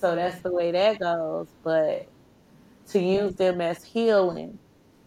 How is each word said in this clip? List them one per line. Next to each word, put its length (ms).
So 160
that's 240
the 100
way 220
that 260
goes. 500
But 440
to 100
use 360
them 260
as 240
healing, 760